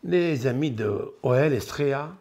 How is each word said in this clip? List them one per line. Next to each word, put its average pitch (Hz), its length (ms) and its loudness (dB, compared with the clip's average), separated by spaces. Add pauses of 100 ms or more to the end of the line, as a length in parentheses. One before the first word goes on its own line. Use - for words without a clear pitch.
les 170 420 0
amis 135 240 0
de 107 520 -4
Ohel 135 300 4
Estria. 143 680 -2